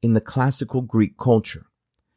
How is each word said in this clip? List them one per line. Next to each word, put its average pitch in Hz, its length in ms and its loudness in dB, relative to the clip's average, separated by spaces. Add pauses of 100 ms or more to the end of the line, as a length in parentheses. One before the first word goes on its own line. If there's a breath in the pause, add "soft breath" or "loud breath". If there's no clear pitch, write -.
in 117 100 2
the 110 80 4
classical 131 600 -4
Greek 110 340 0
culture. 113 500 0 (500)